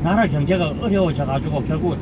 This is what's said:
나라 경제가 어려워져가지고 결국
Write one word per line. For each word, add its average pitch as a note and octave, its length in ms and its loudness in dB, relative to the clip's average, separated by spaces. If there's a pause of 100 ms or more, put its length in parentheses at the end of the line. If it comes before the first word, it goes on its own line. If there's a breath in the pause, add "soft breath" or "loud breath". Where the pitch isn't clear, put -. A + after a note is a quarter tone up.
나라 G3 240 4
경제가 D3+ 520 0
어려워져가지고 D3 840 0
결국 D#3+ 380 -2